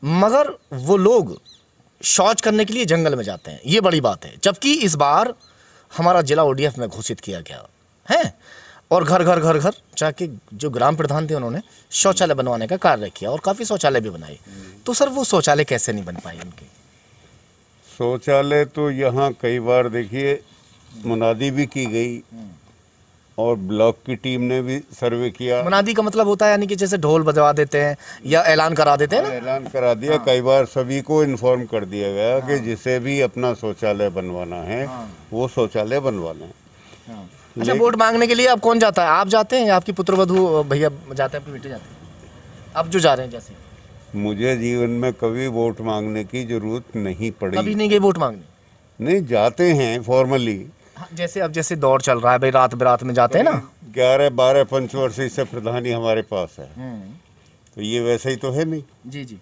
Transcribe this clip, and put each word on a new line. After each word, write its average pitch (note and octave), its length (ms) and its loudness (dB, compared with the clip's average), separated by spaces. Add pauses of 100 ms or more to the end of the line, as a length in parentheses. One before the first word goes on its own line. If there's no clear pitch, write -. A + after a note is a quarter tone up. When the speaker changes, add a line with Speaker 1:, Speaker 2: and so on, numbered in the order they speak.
Speaker 1:
मगर A3 520 2 (180)
वो C#3 240 0
लोग G3 440 2 (640)
शौच G#3 380 2
करने G#3+ 240 2
के G#3 80 -8
लिए A#3+ 120 0
जंगल D#3+ 300 2
में A#2+ 80 -4
जाते F#2 280 -12
हैं, C#2+ 140 -18
ये F#3 160 2
बड़ी F3 200 2
बात G#2 240 0
है। D2+ 180 -20
जबकि A#3 300 2
इस G#3+ 220 2
बार D#3 380 2 (640)
हमारा F3 240 4
जिला D3+ 220 2
ओडीएफ C3+ 340 0
में A#2 120 -6
घोषित A2 300 -10
किया F#2 200 -12
गया D2 280 -18 (420)
है D#4 280 0 (540)
और F3 120 4
घर, E3+ 200 4
घर, E3+ 160 4
घर, D#3+ 180 4
घर D3+ 140 0 (260)
जाके D#3 320 -4 (240)
जो B2 160 -6
ग्राम C3+ 260 2
प्रधान D3+ 340 -2
थे, D#3+ 40 -2
उन्होंने C3 280 -4 (300)
शौचालय F#3 420 2
बनवाने B2 340 -2
का F3 100 -4
कार्य A2+ 320 0
किया - 220 -8
और D3+ 80 -4
काफ़ी G3+ 260 -4
शौचालय D3+ 360 0
भी G#2+ 80 -6
बनाए। D#2+ 260 -16
Speaker 2:
हम्म। - 360 -20 (140)
Speaker 1:
तो B3 80 -4
सर, C#4 160 2
वो C4 140 -4
शौचालय D3+ 400 2
कैसे - 300 -2
नहीं G2+ 120 -8
बन F2 100 -12
पाए E2+ 240 -16
उनके? E2+ 260 -20 (1300)
Speaker 2:
शौचालय C#3 680 0
तो D3 260 -4
यहाँ C3+ 420 0
कई A#2+ 260 -2
बार, A#2+ 300 2
देखिए, B2+ 540 -4 (600)
मुनादी A#2 460 0
भी C#3 140 -2
की C3+ 200 -6
गई A#2 320 -4
Speaker 1:
हम्म। A2 320 -20 (880)
Speaker 2:
और A#2 180 0
ब्लॉक G#2+ 500 2
की B2+ 100 -6
टीम B2+ 260 -6
ने B2+ 200 0
भी C3 180 -4
सर्वे A#2+ 500 -4
किया। B2 340 -2
Speaker 1:
मुनादी G3+ 300 0
का G#3+ 100 0
मतलब G#3+ 240 0
होता G3+ 180 2
है, G#3 60 6
यानी G#3 160 0
कि G3+ 80 -4
जैसे G3 220 -2
ढोल D#3 260 4
बजवा D3+ 300 4
देते D3 280 0
हैं D3 160 -2 (280)
या D#3 160 4
ऐलान D#3+ 320 4
करा D3 220 4
देते D3 200 0
हैं C#4 80 2
ना? - 60 -2
Speaker 2:
हाँ, B2+ 80 -6
ऐलान C3 300 -6
करा B2 260 0
दिया। C3+ 220 0
Speaker 1:
हाँ। B2 100 -2
Speaker 2:
कई B2+ 160 4
बार C3 240 4
सभी C3 360 -4
को D#3 220 2
inform B2+ 420 0
कर G#2+ 200 -4
दिया G2+ 260 -4
गया A2+ 280 0
कि C3 120 -4
Speaker 1:
हाँ। C#3+ 80 0
Speaker 2:
जिसे A#2+ 400 -4
भी C#3 220 -2
अपना B2 320 -2
शौचालय G#2 560 -2
बनवाना F2+ 460 -8
है, G2 300 -8
Speaker 1:
हाँ। A#2 460 -14
Speaker 2:
वो A#2+ 160 -2
शौचालय A2+ 520 -2
बनवा G2 340 -6
लें। D#2 180 -18 (560)
Speaker 1:
हाँ। A2 160 -18
अच्छा, - 400 -12
Speaker 2:
लेकिन A#3 140 0
Speaker 1:
वोट A#3 180 4
मांगने A3+ 320 2
के A#3 80 2
लिए B3 120 4
आप B3 120 4
कौन A3+ 200 2
जाता G3+ 240 4
है? E3 60 2
आप F3+ 180 4
जाते A3 320 2
हैं A3+ 80 0
या G3 80 4
आपकी F3+ 160 0
पुत्रवधू F#3 720 2
भैया C#3+ 260 0 (240)
जाते C3+ 240 -4
हैं, C#3+ 60 -12
आपके C#3+ 100 -16
बेटे C3+ 160 -14
जाते A#2 160 -14
हैं? - 120 -20 (800)
अब E3 140 -2
जो F#3 100 2
जा D#3+ 140 6
रहे B2+ 120 -2
हैं A#2+ 60 -12
जैसे। - 400 -18 (440)
Speaker 2:
मुझे G#2+ 420 -2
जीवन A#2+ 320 -2
में A#2+ 240 -2
कभी A#2+ 340 -4
वोट A#2 340 -2
मांगने G#2+ 420 -4
की B2 220 -8
जरूरत A2+ 500 -6
नहीं G2+ 360 -6
पड़ी। - 260 -6
Speaker 1:
कभी G#3 180 -2
नहीं G#3+ 140 0
गए G#3 100 4
वोट G3 180 2
मांगने? A#2+ 240 -4 (640)
Speaker 2:
नहीं, F3+ 200 0
जाते B2 480 2
हैं B2 300 0
formally। B2+ 640 0 (300)
Speaker 1:
हाँ, F3 160 -18
जैसे F3 260 -6
अब E3+ 120 -2
जैसे D#3+ 240 -4
दौर C3+ 260 2
चल B2+ 180 0
रहा A#2+ 140 4
है B2 60 2
भाई, C3 100 2
रात B2+ 260 4
बिरात B2 280 2
में B2+ 100 -4
जाते A#2+ 240 2
हैं A#3 80 4
ना। C4+ 260 -2 (220)
Speaker 2:
ग्यारह C3+ 360 4
बारह C3 340 4
पंचवर्षीय C3 640 -4
से C3+ 140 -4
प्रधान A#2+ 420 -6
ही B2 60 -2
हमारे A2+ 300 0
पास G2+ 380 -6
है। D2 140 -18
Speaker 1:
हम्म। A2+ 400 -16 (600)
Speaker 2:
तो G#2+ 60 -12
ये A2 180 -2
वैसे A#2+ 300 -2
ही C3 60 -2
तो C3 160 -6
है D3+ 140 -2
नहीं। D#3+ 180 -8 (240)
Speaker 1:
जी, C3+ 180 -14
जी। A#2 160 -20